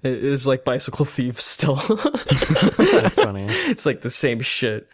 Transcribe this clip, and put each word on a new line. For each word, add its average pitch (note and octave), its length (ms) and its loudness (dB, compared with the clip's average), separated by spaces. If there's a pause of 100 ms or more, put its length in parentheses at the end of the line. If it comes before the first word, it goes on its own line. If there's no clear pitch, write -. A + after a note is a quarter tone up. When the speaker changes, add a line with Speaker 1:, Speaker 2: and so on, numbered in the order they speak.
Speaker 1:
It B2+ 220 -2
is, C3+ 220 0
like, C3 180 0
bicycle C3 420 -2
thieves B2 360 -4
still. - 340 0
<laughs> - 1000 0
Speaker 2:
That's - 400 4
funny. - 320 0
Speaker 1:
It's, F4+ 380 -2
like, C3+ 160 -2
the B2+ 80 -6
same A#2+ 300 0
shit. A2 540 -4